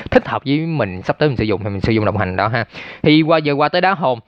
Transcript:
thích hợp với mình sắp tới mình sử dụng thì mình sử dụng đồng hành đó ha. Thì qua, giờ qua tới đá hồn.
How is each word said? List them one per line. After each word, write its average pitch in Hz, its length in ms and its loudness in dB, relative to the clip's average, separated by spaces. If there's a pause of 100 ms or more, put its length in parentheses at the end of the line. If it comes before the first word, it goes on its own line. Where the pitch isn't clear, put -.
(100)
thích - 180 2
hợp 113 160 -4
với 139 140 0
mình 120 440 -2
sắp - 160 -4
tới 151 100 2
mình 123 80 -2
sử 113 80 -2
dụng 104 200 -2
thì 107 60 -4
mình 98 100 -4
sử 117 120 0
dụng 107 120 2
đồng 98 120 0
hành 95 200 -2
đó 101 120 2
ha. 113 160 -2 (380)
Thì 156 200 6
qua, 160 160 2
giờ 151 140 0
qua 147 160 2
tới 180 120 0
đá 185 140 4
hồn. 131 340 -2